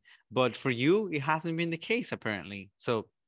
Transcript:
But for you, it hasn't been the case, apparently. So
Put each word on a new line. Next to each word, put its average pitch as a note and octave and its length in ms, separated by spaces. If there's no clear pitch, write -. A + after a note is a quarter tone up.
But A#2+ 260
for - 140
you, E3 420
it D3 100
hasn't D#3+ 340
been E3+ 140
the E3 80
case, A3+ 340
apparently. G2 680
So A2+ 280